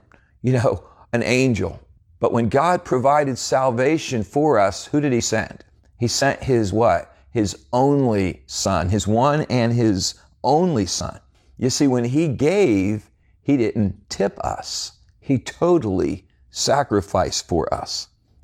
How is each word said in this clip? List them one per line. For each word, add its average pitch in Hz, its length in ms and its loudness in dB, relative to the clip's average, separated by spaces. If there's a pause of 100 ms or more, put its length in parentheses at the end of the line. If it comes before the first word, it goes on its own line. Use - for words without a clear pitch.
(440)
you 127 100 2
know, 107 320 0 (260)
an 120 120 0
angel, 123 540 0 (440)
but 107 100 0
when 117 160 0
God 165 380 0
provided 135 520 2
salvation 131 880 0
for 143 340 2
us, 98 280 0
who 147 160 0
did 143 100 0
he 120 80 2
send? - 460 -4 (340)
He 120 80 0
sent - 340 0
his 113 300 0
what? 104 460 0 (140)
His 104 420 -2
only 123 720 0
son, 92 420 -2
his 101 180 0
one 131 440 2
and 117 240 0
his 110 400 0 (280)
only 143 440 0
son. - 340 -8 (380)
You 127 120 -2
see, 143 180 2
when 123 180 2
he 147 240 0
gave, 120 840 0 (300)
he 139 160 2
didn't 104 520 -2
tip - 300 -4
us. - 540 -8 (260)
He 135 180 0
totally 107 880 -2 (220)
sacrificed 101 1000 -2
for 82 240 -2
us. - 340 -8 (360)